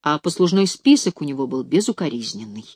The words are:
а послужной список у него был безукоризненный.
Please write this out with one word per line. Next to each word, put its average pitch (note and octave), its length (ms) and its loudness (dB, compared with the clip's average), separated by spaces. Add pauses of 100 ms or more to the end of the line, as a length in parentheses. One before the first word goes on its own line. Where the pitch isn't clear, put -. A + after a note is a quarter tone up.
а D3+ 180 0
послужной F#3 480 2
список - 540 2
у D3 40 -4
него C3+ 220 -4
был C3 160 -4
безукоризненный. A2+ 1000 -4 (100)